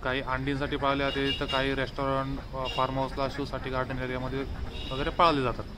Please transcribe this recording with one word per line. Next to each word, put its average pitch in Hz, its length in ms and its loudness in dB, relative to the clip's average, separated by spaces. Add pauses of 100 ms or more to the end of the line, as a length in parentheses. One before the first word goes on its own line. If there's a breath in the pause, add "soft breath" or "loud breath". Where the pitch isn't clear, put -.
काही 131 160 0
अंडींसाठी 135 560 0
पाळले 139 280 2
जाते, 139 360 0
तर 143 40 2
काही 135 300 2
restaurant, 135 640 0 (180)
अ, 131 80 -4 (120)
फार्म 131 220 2
हाऊसला, 135 300 0
शोसाठी, 131 420 -4
garden 131 280 -2
एरियामध्ये 127 460 -2 (480)
वगैरे 147 180 -2
पाळले 160 320 6
जातात. 113 220 0 (140)